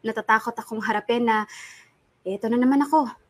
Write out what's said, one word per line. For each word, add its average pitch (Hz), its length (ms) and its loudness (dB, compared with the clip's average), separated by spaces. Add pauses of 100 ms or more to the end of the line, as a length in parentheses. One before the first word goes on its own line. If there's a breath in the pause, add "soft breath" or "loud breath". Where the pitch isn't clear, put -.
Natatakot 220 480 0
akong 220 320 -8
harapin 233 480 0
na, 214 160 0 (800 loud breath)
"Eto 202 240 -4
na 240 80 2
naman 269 240 4
ako. 294 240 2 (220)